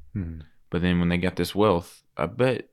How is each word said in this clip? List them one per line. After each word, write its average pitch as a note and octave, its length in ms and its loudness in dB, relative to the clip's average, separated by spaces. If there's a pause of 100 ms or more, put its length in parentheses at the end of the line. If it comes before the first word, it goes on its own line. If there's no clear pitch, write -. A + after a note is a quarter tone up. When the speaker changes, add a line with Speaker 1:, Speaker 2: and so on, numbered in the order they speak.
(140)
Speaker 1:
Hmm. E2 280 -8 (280)
Speaker 2:
But F2 120 -2
then F2 180 4
when F2 100 4
they F2 80 2
got F2+ 180 -2
this F2 180 -2
wealth, F#2+ 500 2 (140)
I - 100 -2
bet B2 460 -2